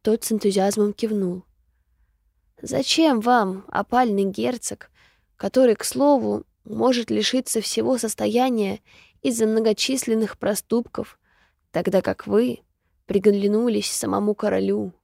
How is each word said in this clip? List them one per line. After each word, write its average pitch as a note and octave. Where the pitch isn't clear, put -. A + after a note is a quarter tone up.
Тот A3
с -
энтузиазмом G3+
кивнул. F#3+
«Зачем C4+
вам G#3
опальный G#3
герцог, A3
который, A#3
к -
слову, B3
может A3+
лишиться A3
всего A#3
состояния A3
из-за A3+
многочисленных A3
проступков, -
тогда F#3
как -
вы A#3
приглянулись G3+
самому G3+
королю». G3